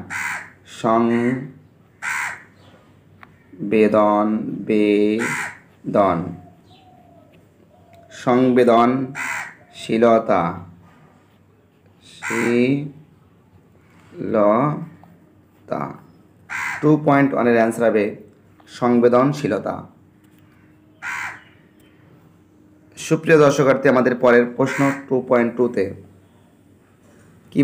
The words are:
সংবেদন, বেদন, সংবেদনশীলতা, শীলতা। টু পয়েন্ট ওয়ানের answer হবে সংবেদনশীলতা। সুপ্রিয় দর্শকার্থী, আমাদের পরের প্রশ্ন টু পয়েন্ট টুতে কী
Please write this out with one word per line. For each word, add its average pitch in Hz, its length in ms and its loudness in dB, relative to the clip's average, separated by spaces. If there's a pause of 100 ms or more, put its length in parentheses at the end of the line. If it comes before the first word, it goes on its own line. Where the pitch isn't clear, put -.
(840)
সংবেদন, - 3500 -4 (420)
বেদন, 104 1500 -2 (2000)
সংবেদনশীলতা, 120 2250 0 (1800)
শীলতা। - 3750 -6 (1000)
টু 151 100 2 (160)
পয়েন্ট 139 280 4
ওয়ানের 117 260 2
answer 113 280 0
হবে 104 160 0 (720)
সংবেদনশীলতা। 120 960 0 (3250)
সুপ্রিয় 160 480 2
দর্শকার্থী, 135 500 2
আমাদের 127 280 2
পরের 120 220 6 (120)
প্রশ্ন 135 240 -2 (280)
টু 127 80 -2 (120)
পয়েন্ট 117 280 2
টুতে 113 280 0 (1700)
কী - 120 0